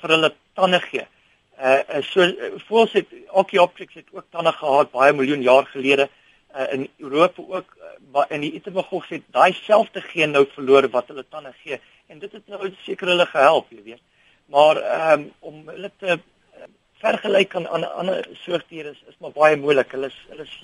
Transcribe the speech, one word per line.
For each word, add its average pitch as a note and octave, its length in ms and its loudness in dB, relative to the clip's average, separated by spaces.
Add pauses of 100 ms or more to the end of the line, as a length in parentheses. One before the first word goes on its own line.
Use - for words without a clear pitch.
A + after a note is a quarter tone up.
vir D#3+ 100 -6
hulle D#3+ 240 2 (200)
tande F#3 260 2
gee. - 260 -8 (500)
Eh, C3+ 220 2 (100)
eh, C#3+ 140 -4
so, - 180 -2
eh, F3 300 0 (180)
voëls A3+ 240 2
het, G3 140 -2 (220)
Archaeopteryx F#3 640 0
het E3 180 -20
ook F#3 180 -18
tande E3 220 0
gehad, D3 380 2
baie C3+ 220 4
miljoen C#3 300 -2
jaar B2+ 240 6
gelede, C#3 420 0 (440)
eh, C3+ 200 -6
in C3+ 160 -6 (100)
Europa D#3+ 500 0
ook, - 320 -12
eh, E2 60 -20 (260)
ba-, C#3+ 160 0
en - 120 -8
die D3 120 -6
Itermagogs F#3 560 -8
het E3+ 220 -12
daai E3+ 220 4
selfde - 480 -2
geen D#3 300 -4
nou C#3+ 160 4
verloor C3+ 440 2
wat B2 180 -4
hulle B2+ 220 -16
tande D3 220 -18 (100)
gee. C#3 180 -12 (260)
En D#3 120 -20
dit F#3+ 140 -18
het G#3+ 160 -20
nou G3 340 -12
seker G3 260 -10
hulle F3 180 2
gehelp, D3+ 440 2
jy A2 140 -20
weet. A2+ 160 -20 (460)
Maar, D3+ 300 4
ehm, D#3+ 460 0 (160)
om D#3 280 -20
hulle F#3 320 -14
te, G3 80 -14
eh, - 560 -8 (360)
vergelyk G3+ 560 -2
aan, F3 140 -8
aan, E3 160 -6
aan F#3 260 -6
'n - 140 -4 (200)
soogdier E3 420 -10
is, D3 220 -20
is D3 100 -20
maar D#3 140 -16
baie D3+ 240 2
moeilik. C#3 360 0
Hulle C3+ 140 -8
is, - 220 -18
hulle D3+ 140 -18
is - 220 -20